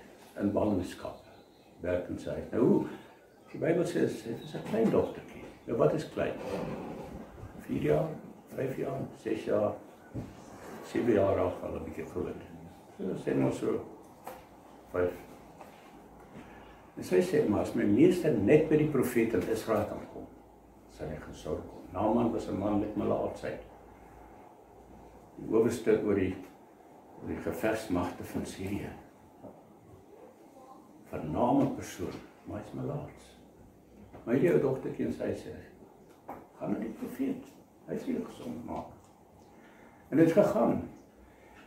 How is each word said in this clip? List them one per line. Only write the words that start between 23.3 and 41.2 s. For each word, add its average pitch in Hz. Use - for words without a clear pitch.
Die -
owerste 113
oor 104
die, 92
oor 85
die 82
gevegsmagte 90
van -
Sirië. 95
Vername 80
persoon, -
maar -
hy's -
melaats. 135
Maar 120
hierdie 170
ou -
dogtertjie -
en -
sy -
sê, -
"Gaan 180
na -
die -
profeet, -
hy 82
sal -
jou -
gesond -
maak." -
En 131
hy 165
het 160
gegaan. -